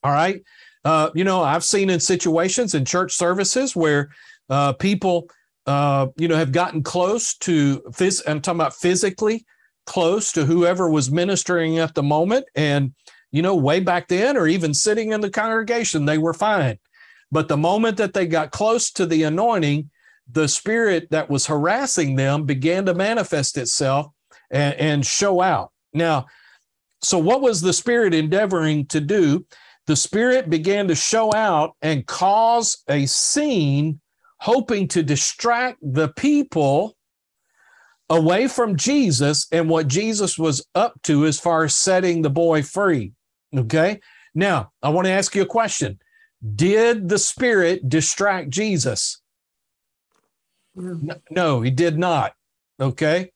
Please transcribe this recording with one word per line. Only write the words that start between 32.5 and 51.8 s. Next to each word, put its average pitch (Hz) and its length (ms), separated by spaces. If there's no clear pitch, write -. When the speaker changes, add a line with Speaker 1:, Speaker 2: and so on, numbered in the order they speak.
Speaker 1:
a 139 180
scene, 156 960
hoping 220 500
to 170 140
distract 233 800
the 147 280
people 214 880
away 165 380
from 233 280
Jesus 151 760
and 165 180
what 160 180
Jesus 208 500
was 160 360
up 226 300
to 151 220
as 151 140
far 165 240
as 147 120
setting 185 460
the 156 80
boy 156 340
free. 151 500
Okay? 160 440
Now, 160 380
I 135 80
want 180 160
to 185 60
ask 190 240
you 196 60
a 185 60
question. 190 520
Did 202 540
the 202 80
spirit 185 680
distract 160 640
Jesus? 143 720
Speaker 2:
No. 180 160
Speaker 1:
N-, 160 300
no, 156 300
he 123 100
did 156 260